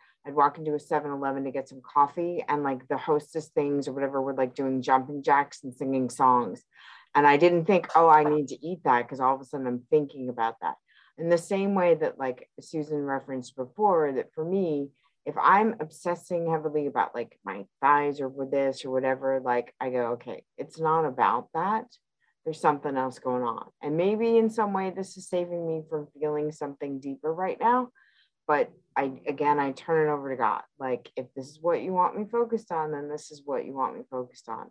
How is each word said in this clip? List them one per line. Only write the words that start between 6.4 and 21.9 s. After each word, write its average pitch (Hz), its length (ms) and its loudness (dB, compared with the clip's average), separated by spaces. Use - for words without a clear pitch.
And 143 120 4
I 143 120 8
didn't 170 280 6
think, 180 300 2
"Oh, 165 140 8
I 156 140 10
need 151 260 2
to 139 160 -14
eat 170 180 -8
that," 120 240 2
'cause 135 120 -10
all 131 160 2
of 135 60 -8
a 131 40 -18
sudden 135 220 -6
I'm 123 220 -4
thinking 143 380 0
about 117 340 -4
that. 82 140 -4
In 165 120 -4
the 170 80 6
same 196 380 -2
way 175 180 4
that, 156 260 0
like, - 300 -6
Susan 151 440 -6
referenced 135 520 -6
before, 156 580 0
that 123 200 -4
for 160 100 -6
me, 160 480 -2
if - 140 -8
I'm 202 400 4
obsessing 170 680 -6
heavily 151 400 -2
about, 120 280 -2
like, 117 280 -8
my 98 220 -10
thighs 143 400 2
or 135 80 -4
with 135 240 -8
this 135 320 0
or 135 80 -8
whatever, 135 480 2
like, 123 400 -2
I 131 120 -4
go, 120 220 0
"Okay, 120 300 -8
it's 151 220 -12
not 160 260 2
about 120 480 0
that. 190 320 -2